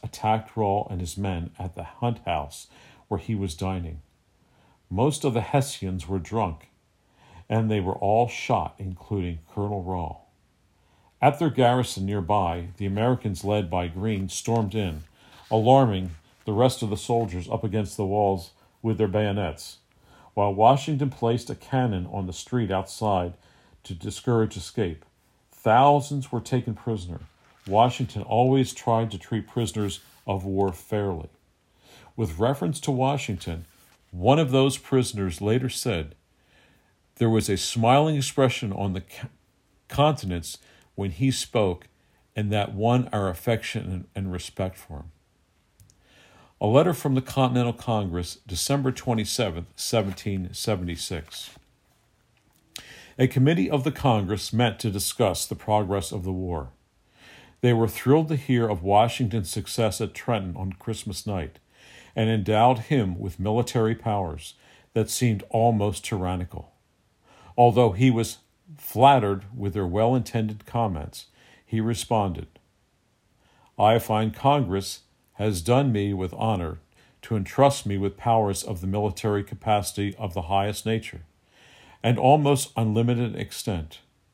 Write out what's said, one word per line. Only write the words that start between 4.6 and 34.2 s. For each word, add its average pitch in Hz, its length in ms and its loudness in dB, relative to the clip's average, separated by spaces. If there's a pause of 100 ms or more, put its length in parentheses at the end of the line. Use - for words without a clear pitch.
Most 131 340 0
of 123 100 0
the 113 80 0
Hessians 92 640 -2
were 95 100 -2
drunk, 87 520 -4 (760)
and 110 240 0
they 104 100 2
were 92 160 -2
all 110 300 2
shot, - 520 -2
including 92 640 -6 (120)
Colonel 104 300 -4
Rahl. 87 480 -8 (920)
At 147 180 4
their 160 120 2
garrison 123 560 2
nearby, 90 640 0 (100)
the 101 80 -4
Americans, 107 580 0
led 101 240 0
by 90 200 -2
Greene, 95 420 -4
stormed 113 440 -2
in, 87 280 -4 (480)
alarming 110 640 4 (340)
the 107 80 -2
rest 127 260 4
of 107 80 -2
the 104 80 -2
soldiers 98 540 -4
up 110 140 -2
against 104 340 -4
the 101 80 0
walls 98 460 0 (280)
with 113 160 -2
their 107 120 2
bayonets, 98 680 -2 (540)
while 101 220 0
Washington 135 560 4
placed 117 400 -2
a - 40 -8
cannon 107 560 -2
on 98 160 -6
the 90 60 -8
street 113 380 -4
outside 95 640 -2 (480)
to - 100 -14
discourage 110 640 -2
escape. 92 480 -6 (480)
Thousands 139 800 4
were 120 80 -2
taken 117 340 -2
prisoner. 90 460 -6 (460)
Washington 110 560 2
always 127 500 2
tried 113 380 -2
to 95 80 -10
treat 110 280 -6
prisoners 107 540 -4 (260)
of 98 200 -4
war 98 260 0
fairly. 92 560 -6 (880)
With 82 220 -4
reference 139 420 0
to - 100 -4
Washington, 127 760 -4 (440)
one 104 280 2